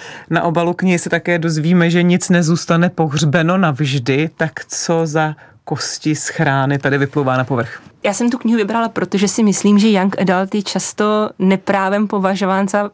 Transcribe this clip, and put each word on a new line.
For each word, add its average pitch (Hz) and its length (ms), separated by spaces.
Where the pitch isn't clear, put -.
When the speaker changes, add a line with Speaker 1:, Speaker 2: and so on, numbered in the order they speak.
Speaker 1:
Na 170 120
obalu 170 300
knihy 180 260
se 165 120
také 170 280
dozvíme, 165 520
že 175 120
nic 175 260
nezůstane 175 600
pohřbeno 160 680
navždy. 143 800
Tak 160 160
co 165 380
za 156 280
kosti - 500
schrány 139 640
tady 139 200
vyplouvá 135 380
na 127 80
povrch? 117 380
Speaker 2:
Já 202 100
jsem 240 180
tu 240 80
knihu 226 200
vybrala, 220 300
protože 196 400
si 226 140
myslím, 202 360
že 220 120
Young 196 300
Adult 190 340
je 208 80
často 214 760
neprávem 196 720
považován 190 600
za 208 240